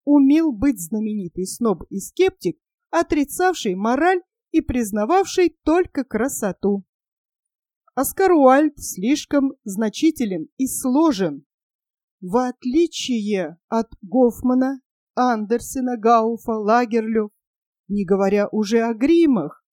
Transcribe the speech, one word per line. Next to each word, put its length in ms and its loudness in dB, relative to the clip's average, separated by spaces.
умел 480 4
быть 280 -2
знаменитый 680 -6
сноб 440 -4
и 80 -8
скептик, 580 -2
отрицавший 840 -2
мораль 480 0
и 80 2
признававший 1040 0
только 400 0
красоту. 800 -4
Оскар 360 0
Уайльд 460 4
слишком 760 -2
значителен 840 -2
и 80 -2
сложен. 800 0
В 160 -4
отличие 1200 -2
от 200 -4
Гофмана, 800 0
Андерсена, 840 -4
Гауфа, 560 0
Лагерлёф, 800 0
не 160 -2
говоря 480 2
уже 280 0
о 140 -2
гримах, 800 2